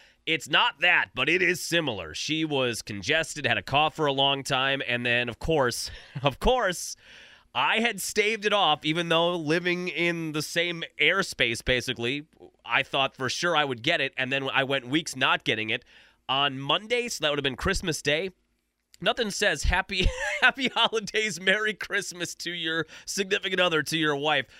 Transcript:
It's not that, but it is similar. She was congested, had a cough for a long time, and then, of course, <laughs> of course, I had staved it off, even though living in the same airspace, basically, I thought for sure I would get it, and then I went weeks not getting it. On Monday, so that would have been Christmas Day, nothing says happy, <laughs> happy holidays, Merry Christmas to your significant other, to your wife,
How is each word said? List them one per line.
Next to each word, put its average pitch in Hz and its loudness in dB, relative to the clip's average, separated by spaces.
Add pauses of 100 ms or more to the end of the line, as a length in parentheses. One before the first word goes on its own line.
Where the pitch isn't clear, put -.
(240)
It's 160 -4
not 190 2
that, 160 2
but 131 0
it 180 2
is 175 2
similar. 113 -2
She 160 -4
was 131 0
congested, 135 -2
had 117 2
a 95 -2
cough 151 2
for 156 0
a 139 2
long 139 2
time, 135 0
and 120 -2
then, 120 2
of 113 -8
course, 139 0 (160)
<laughs> 120 -10
of 139 0
course, 226 0 (580)
I 165 2
had 226 0
staved 208 0
it 208 4
off, 160 4
even 170 0
though 170 4
living 175 0
in 165 -2
the 151 -2
same 170 -2 (140)
airspace, 147 2
basically, 127 -2 (400)
I 123 2
thought 135 -2
for 127 -4
sure 175 0
I 151 4
would 123 -4
get 156 2
it, 135 -2
and 131 -4
then 135 0
I 131 2
went 131 -2
weeks 151 -2
not 143 2
getting 110 0
it. 120 -4 (460)
On 135 0
Monday, 214 -2
so - -8
that 156 2
would 147 0
have 139 0
been 131 -2
Christmas 180 -2
Day, 160 0 (720)
nothing 214 0
says 175 0
happy, 185 2 (160)
<laughs> 784 -4
happy 254 4
holidays, 214 -2
Merry 208 0
Christmas 175 -6
to 170 -8
your 165 -4 (180)
significant 190 0
other, 165 4
to 160 -2
your 151 2
wife, 143 2 (140)